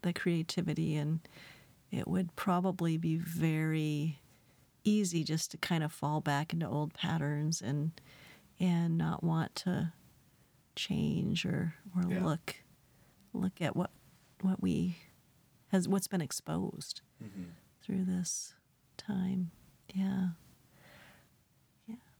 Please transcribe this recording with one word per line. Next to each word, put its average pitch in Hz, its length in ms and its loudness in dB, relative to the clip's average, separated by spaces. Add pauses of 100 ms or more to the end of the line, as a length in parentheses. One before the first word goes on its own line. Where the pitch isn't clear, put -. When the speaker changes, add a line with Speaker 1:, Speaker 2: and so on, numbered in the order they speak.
Speaker 1:
the 175 100 0
creativity, 160 840 0
and 151 240 0 (720)
it - 160 -2
would 185 280 0
probably 180 640 2
be 165 200 2
very 156 1000 2 (680)
easy 190 400 4
just 160 280 0
to 165 60 -12
kind 165 260 0
of 151 100 -2
fall 151 260 0
back 143 320 0
into 165 160 -2
old 147 280 -2
patterns 156 680 0
and, 147 300 0 (680)
and 170 380 4
not 160 260 0
want 165 320 2
to 180 380 -2 (840)
change - 720 0
or, 170 300 0 (200)
or 180 160 2
Speaker 2:
Yeah. 185 140 0
Speaker 1:
look, - 300 -2 (760)
look 185 280 -2
at 151 140 0
what, 175 160 -2 (500)
what 185 180 2
we 175 380 0 (680)
has, 180 200 2
what's 190 200 2
been 180 140 -2
exposed - 800 -6 (220)
Speaker 2:
Mm-hmm. 95 280 -10 (320)
Speaker 1:
through 190 220 0
this 180 500 -4 (420)
time. 185 540 -2 (420)
Yeah. 190 360 2 (1600)
Yeah. 220 120 -12 (220)